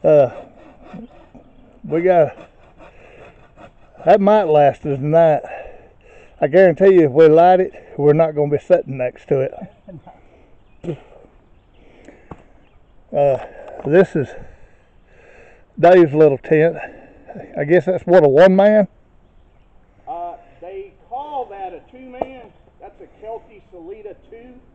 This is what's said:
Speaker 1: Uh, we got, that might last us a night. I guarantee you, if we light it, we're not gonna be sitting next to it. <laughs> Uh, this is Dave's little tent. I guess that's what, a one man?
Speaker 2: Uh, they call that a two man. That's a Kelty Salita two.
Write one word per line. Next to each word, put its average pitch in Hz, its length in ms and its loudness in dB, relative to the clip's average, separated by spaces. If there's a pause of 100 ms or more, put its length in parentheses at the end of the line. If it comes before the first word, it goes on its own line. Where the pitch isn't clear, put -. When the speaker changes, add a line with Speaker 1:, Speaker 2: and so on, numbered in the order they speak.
Speaker 1:
Uh, 147 440 0 (1400)
we 160 160 -6
got, 175 340 0 (1700)
that 190 140 4
might 208 240 0
last 147 420 0
us 143 140 -6
a - 20 -10
night. 156 400 0 (1000)
I 143 40 -2
guarantee 185 480 2
you, 170 100 4
if 135 60 -2
we 156 180 4
light 180 320 4
it, - 120 -6 (240)
we're 147 140 0
not 156 240 0
gonna 147 160 -4
be 143 60 -4
sitting 139 400 -2
next 127 320 -10
to 139 100 -2
it. 135 140 -6 (1300)
<laughs> 170 140 -12 (2250)
Uh, 143 240 -2 (480)
this 170 300 0
is 143 120 -6 (1500)
Dave's 170 360 4
little 151 240 2
tent. 160 360 0 (800)
I 151 80 -6
guess 160 220 0
that's 180 220 -6
what, 175 180 4
a - 20 4
one 175 280 4
man? 208 320 2 (1200)
Speaker 2:
Uh, 170 300 -14 (220)
they 190 340 -20 (140)
call 277 440 -12
that 190 220 -16
a 151 80 -20 (100)
two 254 180 -20
man. 254 420 -16 (300)
That's - 200 -20
a - 220 -20
Kelty 214 380 -20 (100)
Salita 185 440 -20 (160)
two. 247 240 -20 (200)